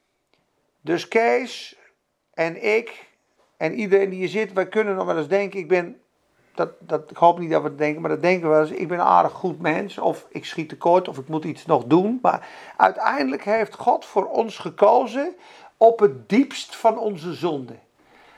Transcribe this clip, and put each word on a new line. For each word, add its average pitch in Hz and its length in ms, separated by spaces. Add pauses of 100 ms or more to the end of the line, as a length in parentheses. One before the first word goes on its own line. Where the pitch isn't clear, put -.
(800)
Dus 160 260
Kees 240 680 (580)
en 165 300
ik 220 460 (480)
en 160 160
iedereen 196 360
die 185 100
hier 185 80
zit, 196 260
wij 185 140
kunnen 208 280
nog 185 100
wel 175 120
eens 151 100
denken: 196 320
ik 165 80
ben, 175 340 (540)
dat, 170 140 (100)
dat, 151 320
ik - 60
hoop 175 220
niet 165 120
dat 156 100
we 147 60
het 143 100
denken, 151 240
maar 165 80
dat 151 120
denken 175 280
we 156 60
wel 156 80
eens, 156 80
"Ik 180 160
ben 170 120
een 180 60
aardig 175 260
goed 165 300
mens," 180 360
of 165 320
"Ik - 160
schiet 156 240
tekort," 175 380
of 135 100
"Ik 131 100
moet 156 180
iets 151 200
nog 143 180
doen." 180 380
Maar - 260 (300)
uiteindelijk 226 680
heeft 214 320
God - 300
voor - 240
ons 226 280
gekozen 240 760 (420)
op 226 220
het 135 300
diepst - 460
van 226 220
onze 180 360
zonde. 135 420 (640)